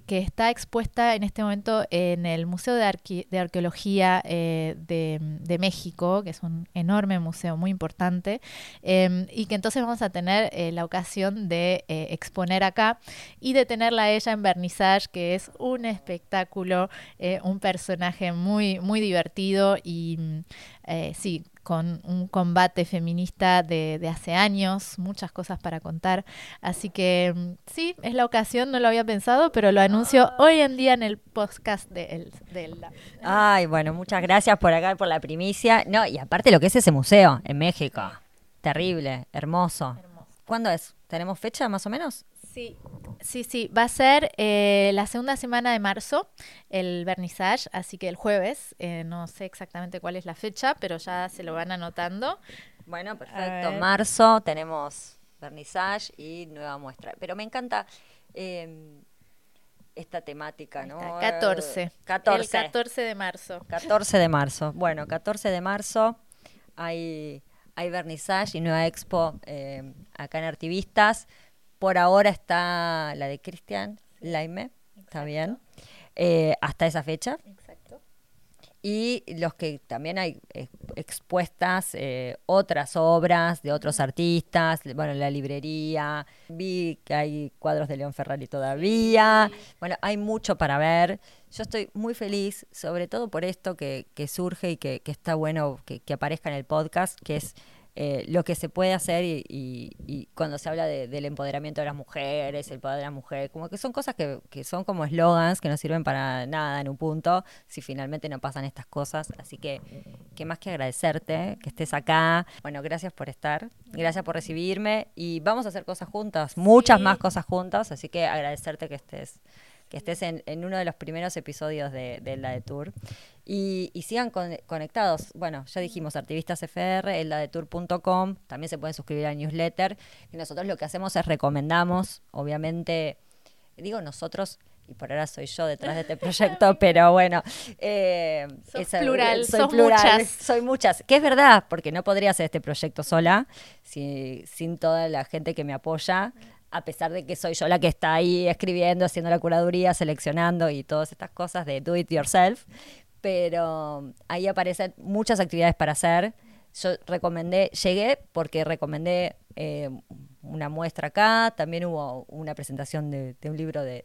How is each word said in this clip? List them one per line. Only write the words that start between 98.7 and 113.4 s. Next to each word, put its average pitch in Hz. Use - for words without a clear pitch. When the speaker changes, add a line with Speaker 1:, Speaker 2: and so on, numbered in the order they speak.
Speaker 2:
hacer 180
y, 160
y, 127
y 143
cuando 151
se 160
habla 160
de, 139
del 143
empoderamiento 143
de 147
las 147
mujeres, 143
el 135
poder 139
de 143
la 147
mujer, 139
como 160
que 196
son 254
cosas 269
que, 143
que -
son -
como 180
eslogans 165
que -
no 147
sirven 156
para 131
nada 147
en 139
un 139
punto 160
si -
finalmente 139
no 135
pasan 139
estas 135
cosas. 151
Así -
que, 139
qué 156
más 165
que -
agradecerte 160
que -
estés 156
acá. 160
Bueno, 143
gracias 165
por -
estar, 151